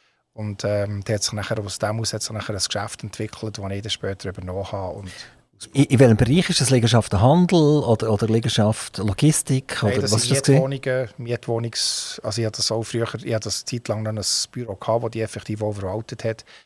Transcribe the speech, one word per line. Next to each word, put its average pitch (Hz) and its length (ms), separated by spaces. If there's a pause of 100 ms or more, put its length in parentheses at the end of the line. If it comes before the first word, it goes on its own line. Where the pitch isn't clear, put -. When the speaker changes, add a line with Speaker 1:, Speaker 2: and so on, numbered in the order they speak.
(340)
Speaker 1:
Und, 104 280
ähm, 101 440
da 113 80
hat 104 80
sich - 100
nachher, 107 260
aus 101 200
dem 107 220
aus 110 120
hat 110 80
sich - 120
nachher 107 220
ein 95 80
Geschäft - 400
entwickelt, 107 540
das 98 140
ich 101 120
dann 107 80
später 98 380
übernommen 92 420
habe 92 280
und 95 120 (640)
Speaker 2:
In, 139 140
in 135 120
welchem 117 180
Bereich 135 320
ist - 120
das? 127 100
Liegenschaften 113 500
Handel 170 380
oder, 143 540
oder 107 160
Liegenschaft 110 720
Logistik? 131 840
Speaker 1:
Nein, 101 120
Speaker 2:
Oder 101 80
Speaker 1:
das 95 100
Speaker 2:
was 113 100
Speaker 1:
sind - 80
Speaker 2:
ist 139 120
das - 40
gewesen? 135 220
Speaker 1:
Mietwohnungen, 131 400 (100)
Mietwohnungs-, 117 1040
also 107 180
ich 113 60
hatte 107 120
das - 120
auch 113 140
früher, 117 240 (160)
ich 120 100
hatte 110 140
das - 160
zeitlang 113 400
noch 107 80
ein 107 100 (300)
Büro 113 240
gehabt, 113 300
das 110 40
die 113 100
effektiv 107 400
auch 107 120
verwaltet 104 500
hat, 113 220 (220)